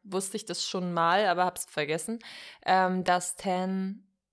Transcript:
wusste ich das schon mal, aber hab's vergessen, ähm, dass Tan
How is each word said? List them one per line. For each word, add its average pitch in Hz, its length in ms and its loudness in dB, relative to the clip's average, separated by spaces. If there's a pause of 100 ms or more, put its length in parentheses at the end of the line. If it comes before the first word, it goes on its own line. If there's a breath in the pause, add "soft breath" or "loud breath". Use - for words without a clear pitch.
wusste 190 320 -4
ich - 80 -8
das 175 200 -6
schon 180 280 -4
mal, 170 340 4
aber 175 160 4
hab's 180 220 -2
vergessen, 160 540 -4 (460 loud breath)
ähm, 185 380 4
dass 180 320 2
Tan 190 720 -2 (260)